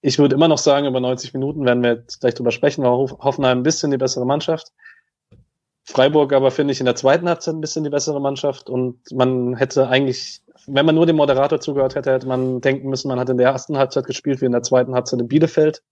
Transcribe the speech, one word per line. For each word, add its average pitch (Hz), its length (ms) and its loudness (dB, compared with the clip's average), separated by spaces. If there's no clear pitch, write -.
ich 143 180 0
würde 143 160 6
immer 160 120 4
noch 151 120 2
sagen, 143 260 2
über 131 140 -2
neunzig 127 340 -4
Minuten 135 320 -6
werden 123 180 2
wir 120 120 2
jetzt - 260 -16
gleich 120 140 0
drüber 120 160 -2
sprechen, 143 320 -2
war 123 80 2
Hof-, 131 280 -2
Hoffenheim 131 400 0
ein 123 40 -4
bisschen 156 260 -2
die 135 80 0
bessere 123 280 -2
Mannschaft. 156 420 -2
Freiburg 143 480 2
aber, 131 200 4
finde 143 220 -2
ich, - 60 -6
in 131 60 -2
der 123 100 2
zweiten 165 320 2
Halbzeit 165 280 -2
ein 156 40 -8
bisschen 156 240 -6
die 147 60 -4
bessere 143 320 -2
Mannschaft 139 480 -4
und 127 300 -4
man 127 460 0
hätte 131 320 0
eigentlich, 131 520 -2
wenn 139 180 0
man 156 100 4
nur 165 120 4
dem 165 80 2
Moderator 143 440 2
zugehört 139 360 -2
hätte, 135 180 0
hätte 131 140 -2
man 127 340 -2
denken 135 260 0
müssen, 135 200 -4
man 127 120 -2
hat 127 100 -2
in 127 100 0
der 123 100 6
ersten 139 300 -4
Halbzeit 135 260 0
gespielt 135 360 -4
wie 135 40 0
in 123 60 2
der 120 120 0
zweiten 127 300 0
Halbzeit 123 260 -2
in 120 80 -2
Bielefeld 156 540 2